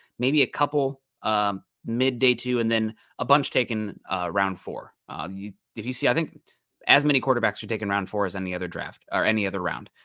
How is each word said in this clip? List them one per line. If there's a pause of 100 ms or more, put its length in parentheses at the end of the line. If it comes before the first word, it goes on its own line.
(180)
maybe
a
couple, (200)
um, (220)
mid
day
two,
and
then (240)
a
bunch
taken, (100)
uh,
round
four. (120)
Uh,
you, (220)
if
you
see,
I
think (480)
as
many
quarterbacks
are
taken
round
four
as
any
other
draft
or
any
other
round. (140)